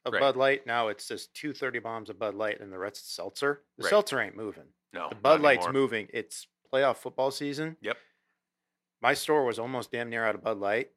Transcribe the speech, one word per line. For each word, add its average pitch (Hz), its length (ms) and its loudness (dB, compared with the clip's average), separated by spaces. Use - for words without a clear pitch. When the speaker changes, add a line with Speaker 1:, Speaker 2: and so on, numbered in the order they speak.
Speaker 1:
of 123 80 -2
Speaker 2:
Right. 101 60 0
Speaker 1:
Bud 135 160 4
Light. 135 320 2
Now 117 220 0
it's - 180 -8
just - 260 -10
two 151 200 -8
thirty 123 260 -6
bombs 113 300 -8
of 98 100 -16
Bud 104 160 -2
Light 107 240 -4
and 101 120 -16
the 92 60 -12
rest 98 200 -8
is - 120 -16
seltzer. 139 540 -4
The - 80 -8
Speaker 2:
Right. - 40 0
Speaker 1:
seltzer 202 300 2
ain't 104 160 -4
moving. 104 380 -12
Speaker 2:
No, 87 180 -6
Speaker 1:
The - 60 -10
Speaker 2:
not 101 60 -16
Speaker 1:
Bud 147 200 8
Light's 135 240 6
Speaker 2:
anymore. 87 160 0
Speaker 1:
moving. 113 320 0
It's - 340 -10
playoff 135 260 4
football 131 340 -2
season. 147 500 -6
Speaker 2:
Yep. 110 160 -6
Speaker 1:
My 123 120 4
store 147 320 2
was 113 140 0
almost 120 320 -6
damn 120 180 -4
near 113 160 -2
out 107 100 2
of 95 80 -12
Bud 110 140 0
Light, 104 400 0